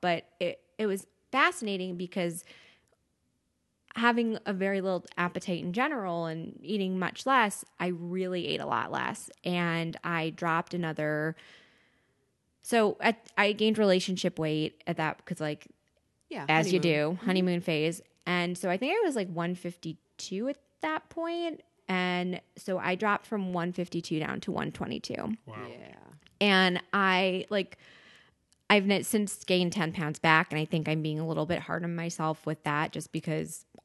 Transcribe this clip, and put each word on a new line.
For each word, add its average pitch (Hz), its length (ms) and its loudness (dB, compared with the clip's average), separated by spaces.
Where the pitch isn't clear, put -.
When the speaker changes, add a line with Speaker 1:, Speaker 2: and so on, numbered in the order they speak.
Speaker 1:
But 175 220 0
it, 175 200 -2
it 220 80 -2
was 190 200 -2
fascinating 202 680 0
because 175 480 -4
having 233 520 2
a 208 60 -2
very 196 280 0
little 185 240 -2
appetite 175 440 -2
in 175 100 -4
general 196 540 -2
and 160 360 -8
eating 185 360 -2
much - 280 -4
less, 247 380 2
I 180 100 -2
really 180 600 -4
ate 147 120 -2
a 143 60 -6
lot 120 240 -2
less. 131 400 -6
And 165 580 -2
I 165 280 -2
dropped 165 420 -2
another, 156 640 -2
so 226 380 2
at, - 360 0
I 202 160 4
gained 214 240 4
relationship 185 600 2
weight 156 480 -2
at 170 100 -2
that, 156 300 -2
'cause, - 140 -8
like, 151 260 -6
Speaker 2:
Yeah, 196 180 -8
Speaker 1:
as 160 240 6
you 185 60 4
Speaker 2:
honeymoon. 156 320 4
Speaker 1:
do, 185 60 -2
Speaker 2:
Mm-hmm. 226 100 -6
Speaker 1:
honeymoon 180 340 4
phase. 165 400 0
And 175 320 0
so 180 140 -2
I 185 80 0
think 285 200 0
I 440 80 2
was, 294 100 0
like, 190 120 -2
one 170 260 -2
fifty-two 180 920 -8
at 285 80 -4
that 311 300 -4
point. 339 500 -4
And 180 520 0
so 185 220 -4
I 180 160 -2
dropped 208 320 0
from 190 260 -4
one 175 200 -2
fifty-two 170 480 -4
down 147 220 -4
to 190 100 -4
one 156 200 -4
twenty-two. - 720 -6
Speaker 3:
Wow. 107 240 -12
Speaker 2:
Yeah. - 280 -18
Speaker 1:
And 190 400 6
I, 185 560 4
like, 196 260 0
I've 202 200 6
n-, 196 140 4
since - 400 0
gained 180 300 2
ten 165 180 0
pounds 156 260 -4
back, 160 320 6
and 151 80 0
I 156 60 2
think 156 240 0
I'm 156 140 0
being 156 180 -2
a 160 80 -2
little 156 160 0
bit 170 140 -2
hard 170 260 -4
on 170 100 -4
myself 165 520 -4
with 156 160 -4
that 151 300 -2
just 156 200 -10
because 160 540 -6